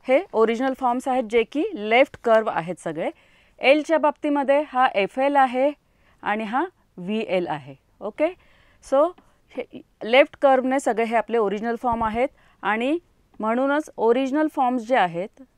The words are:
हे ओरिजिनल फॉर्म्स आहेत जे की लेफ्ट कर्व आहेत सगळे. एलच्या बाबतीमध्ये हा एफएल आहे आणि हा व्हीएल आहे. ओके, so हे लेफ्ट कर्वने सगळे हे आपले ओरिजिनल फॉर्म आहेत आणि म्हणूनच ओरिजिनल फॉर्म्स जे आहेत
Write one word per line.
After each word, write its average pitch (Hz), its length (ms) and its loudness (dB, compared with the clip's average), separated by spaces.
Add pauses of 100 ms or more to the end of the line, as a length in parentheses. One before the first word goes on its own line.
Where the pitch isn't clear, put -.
हे 277 160 2 (100)
ओरिजिनल 226 400 0
फॉर्म्स 254 340 -2
आहेत 254 220 0
जे 226 140 2
की 302 300 -4
लेफ्ट 226 500 2
कर्व 220 260 2
आहेत 170 300 -6
सगळे. 175 320 -6 (480)
एलच्या 302 380 4
बाबतीमध्ये 285 680 0
हा 254 200 0
एफएल 262 480 0
आहे 262 360 2 (500)
आणि 214 220 -4
हा 247 220 -2 (320)
व्हीएल 185 500 -4
आहे. 139 280 -10 (240)
ओके, 294 340 -4 (580)
so 294 200 4 (380)
हे - 320 -14 (220)
लेफ्ट 247 380 2
कर्वने 262 380 2
सगळे 226 260 -2
हे 226 100 -6
आपले 220 220 0
ओरिजिनल 214 380 -2
फॉर्म 233 280 -4
आहेत 226 240 -2 (340)
आणि 233 380 -2 (400)
म्हणूनच 262 580 -2
ओरिजिनल 262 500 2
फॉर्म्स 254 400 -2
जे 254 80 0
आहेत 185 480 -2 (140)